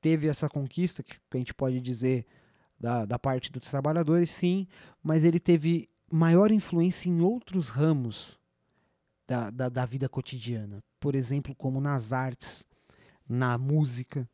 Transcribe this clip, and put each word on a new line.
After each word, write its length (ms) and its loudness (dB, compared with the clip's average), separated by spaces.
Teve 260 2
essa 220 0
conquista, 540 -4
que 100 -16
a 60 -4
gente 160 -6
pode 260 -2
dizer 460 -2
da, 260 -2
da 140 -4
parte 320 -4
dos 180 -12
trabalhadores, 640 2
sim, 340 0
mas 200 4
ele 160 6
teve 480 2
maior 380 6
influência 580 2
em 140 2
outros 480 0
ramos 720 -2
da, 240 -4
da, 180 -4
da 160 -2
vida 240 -4
cotidiana, 760 -8
por 140 -2
exemplo, 400 -2
como 260 -4
nas 320 -2
artes, 540 -6
na 320 0
música 760 -2